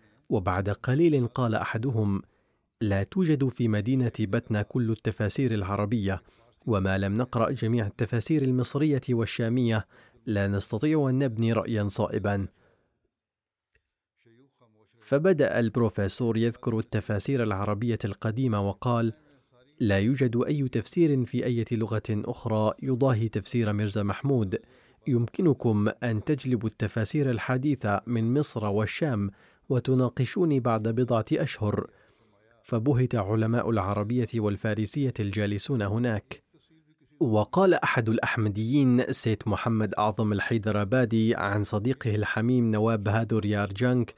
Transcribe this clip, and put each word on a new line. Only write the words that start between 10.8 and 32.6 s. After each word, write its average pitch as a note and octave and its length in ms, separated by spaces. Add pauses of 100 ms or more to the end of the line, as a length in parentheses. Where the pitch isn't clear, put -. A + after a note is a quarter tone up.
أن B2+ 100
نبني A2+ 340
رأيا G#2+ 340
صائبا.'" G2+ 600 (2500)
فبدأ C#3+ 580
البروفيسور A2+ 800
يذكر A2+ 420
التفاسير A2 640
العربية G#2 600
القديمة G#2+ 640
وقال: A#2 460 (680)
"لا G2 200
يوجد B2 480
أي C#3+ 200
تفسير C3+ 580
في A#2+ 200
أي A#2 260
لغة A2 380
أخرى G#2+ 720
يضاهي A#2+ 480
تفسير G#2+ 440
ميرزا G#2 300
محمود. G#2+ 560 (480)
يمكنكم A#2 840 (140)
أن A2 200
تجلبوا B2+ 460
التفاسير B2+ 640
الحديثة B2+ 760
من A#2 320
مصر A2+ 260
والشام G#2 680 (380)
وتناقشوني C3 880
بعد A2+ 280
بضعة A#2 460
أشهر." G#2+ 560 (720)